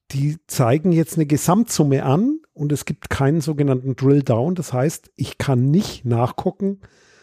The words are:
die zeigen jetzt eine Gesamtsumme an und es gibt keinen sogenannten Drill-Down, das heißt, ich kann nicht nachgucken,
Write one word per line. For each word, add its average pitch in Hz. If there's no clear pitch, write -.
die 143
zeigen 151
jetzt 160
eine 160
Gesamtsumme 147
an 220
und 147
es 139
gibt -
keinen 143
sogenannten 135
Drill-Down, 135
das 175
heißt, 131
ich -
kann 135
nicht -
nachgucken, 185